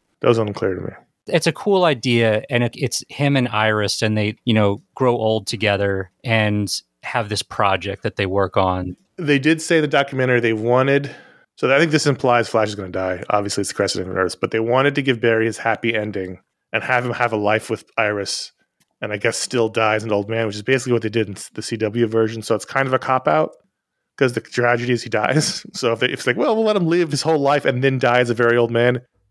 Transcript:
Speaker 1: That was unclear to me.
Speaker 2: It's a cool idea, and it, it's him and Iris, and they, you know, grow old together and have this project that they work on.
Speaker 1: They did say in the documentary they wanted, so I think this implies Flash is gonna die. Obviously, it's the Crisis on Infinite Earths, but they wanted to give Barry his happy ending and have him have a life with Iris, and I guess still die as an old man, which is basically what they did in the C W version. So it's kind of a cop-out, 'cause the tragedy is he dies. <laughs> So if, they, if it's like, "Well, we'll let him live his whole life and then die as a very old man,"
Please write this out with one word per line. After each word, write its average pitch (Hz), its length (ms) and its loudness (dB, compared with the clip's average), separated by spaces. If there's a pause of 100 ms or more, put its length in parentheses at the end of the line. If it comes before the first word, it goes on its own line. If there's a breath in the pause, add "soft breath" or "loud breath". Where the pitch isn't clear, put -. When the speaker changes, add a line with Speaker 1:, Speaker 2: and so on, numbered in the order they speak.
(200)
Speaker 1:
That - 80 2
was 117 80 6
unclear 104 380 -2
to 92 80 -8
me. 95 80 -8 (360)
Speaker 2:
It's 170 200 0
a 165 60 2
cool 190 340 0
idea, 117 640 2
and 120 140 2
it, 117 120 -2
it's - 320 -4
him 143 300 0
and 123 100 0
Iris, 107 540 0
and 107 160 0
they, 107 260 -2
you 117 80 0
know, 104 300 2 (120)
grow 123 220 0
old 110 300 -2
together 98 640 -2 (120)
and 107 480 0 (320)
have 110 280 -4
this 104 120 -4
project 98 600 -2
that 104 140 -6
they 101 100 -2
work 95 320 -2
on. 92 360 0 (220)
Speaker 1:
They 147 220 2
did 156 240 2
say 170 140 0
in 156 60 4
the 147 60 -2
documentary 131 520 2
they 113 120 2
wanted, 127 580 2 (460 loud breath)
so 127 180 2
I 139 40 4
think 160 140 2
this 151 140 0
implies 120 440 2
Flash 110 180 2
is 104 60 -8
gonna 98 160 -10
die. 92 400 -4
Obviously, 104 320 -2
it's 95 80 -4
the - 40 -12
Crisis 98 220 0
on 95 60 -4
Infinite 95 180 -4
Earths, 90 140 0
but 92 160 -4
they 113 100 0
wanted 131 360 2
to 143 60 0
give 131 180 0
Barry 113 260 2
his 110 100 -2
happy 113 380 0
ending 98 460 -4 (340)
and 117 100 0
have 127 220 2
him 120 60 -2
have 120 200 0
a 113 40 0
life 107 340 0
with - 260 -6
Iris, 104 560 -2 (480)
and 107 120 -8
I 104 40 -4
guess 110 220 -2
still 117 320 0
die 107 240 2
as 107 100 -2
an 110 80 -4
old 101 160 0
man, 113 180 -2
which 98 100 -6
is 104 60 -10
basically 127 300 0
what 117 100 2
they 113 60 -4
did 110 200 -2
in 98 80 -12 (180)
the - 80 -10
C - 160 -6
W 110 280 0
version. 110 360 0
So 113 120 -2
it's 107 120 -4
kind 135 200 -2
of 131 60 -2
a 127 60 2
cop-out, 151 540 0 (640)
'cause 123 160 2
the 117 80 -4
tragedy 120 500 0
is 117 100 0
he - 60 -12
dies. 123 600 0
<laughs> - 60 -18
So 117 180 0
if, 113 80 -4
they, 127 80 2
if - 100 -2
it's - 80 -6
like, 127 100 2
"Well, 240 180 0
we'll 220 120 0
let 214 100 2
him 175 100 2
live 165 260 0
his 143 100 -4
whole 160 160 0
life 143 260 2
and 127 200 0
then 135 140 2
die 123 200 4
as 120 120 2
a 113 40 0
very 117 240 4
old 117 140 2
man," 123 280 2 (300)